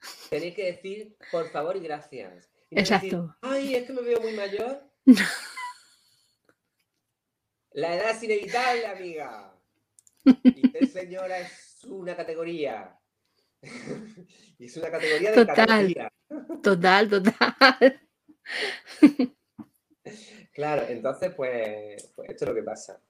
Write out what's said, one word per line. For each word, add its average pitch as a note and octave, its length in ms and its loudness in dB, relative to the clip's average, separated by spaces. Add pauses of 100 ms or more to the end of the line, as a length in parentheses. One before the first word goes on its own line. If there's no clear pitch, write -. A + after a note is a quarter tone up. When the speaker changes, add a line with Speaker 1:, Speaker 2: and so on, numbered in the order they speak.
(300)
Speaker 1:
tenéis E3 260 -6
que G3 160 -6
decir, G3+ 440 -14 (140)
"Por E3 200 -4
favor E3 260 -4
y F#3+ 40 -8
gracias". C3 680 -12 (200)
Y - 60 -12
no G3+ 100 2
decir, F#3+ 280 0
Speaker 2:
Exacto. E3+ 280 -6
Speaker 1:
"Ay, C#4 340 -4
es B3 100 -4
que C4 80 -12
me B3 80 -6
veo A#3 180 -2
muy A3 140 -4
mayor". G#3+ 480 -6 (240)
Speaker 2:
<laughs> - 520 6 (2250)
Speaker 1:
La D#3+ 240 -4
edad G#3+ 140 0
es A3+ 120 -6
inevitable, A#3 640 -2
amiga. D3+ 680 -12 (680)
Speaker 2:
<laughs> B3+ 300 6
Speaker 1:
Y - 140 2
ser B3+ 200 0
señora F#3 520 -8
es - 440 -18
una F3+ 320 -12
categoría. D#3+ 840 -8 (640)
<laughs> - 680 -16 (300)
Y A#2+ 80 -20
es A#2+ 100 -20
una D#3+ 140 -8
categoría E3 420 0
de A3+ 120 8
Speaker 2:
Total. - 20 6
Speaker 1:
categoría. G3 640 2 (520)
Speaker 2:
Total, F#3+ 460 4
total. A#3+ 920 4 (840)
<laughs> - 520 4 (1120)
Speaker 1:
Claro, D3 360 0
entonces, B2+ 460 -4
pues, G#2+ 800 -6
pues - 160 -14
esto - 140 -8
es C3+ 60 -2
lo A#2+ 40 -4
que A2 80 -2
pasa. G#2 480 -12